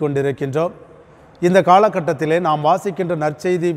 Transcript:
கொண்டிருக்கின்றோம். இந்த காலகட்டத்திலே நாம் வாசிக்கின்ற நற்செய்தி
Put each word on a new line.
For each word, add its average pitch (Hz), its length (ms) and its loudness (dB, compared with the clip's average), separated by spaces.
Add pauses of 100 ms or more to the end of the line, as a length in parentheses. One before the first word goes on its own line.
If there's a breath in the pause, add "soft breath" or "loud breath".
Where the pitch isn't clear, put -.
கொண்டிருக்கின்றோம். 143 720 -2 (760)
இந்த 185 120 4 (100)
காலகட்டத்திலே 170 800 2
நாம் 151 200 0
வாசிக்கின்ற 185 560 -2
நற்செய்தி 175 540 -2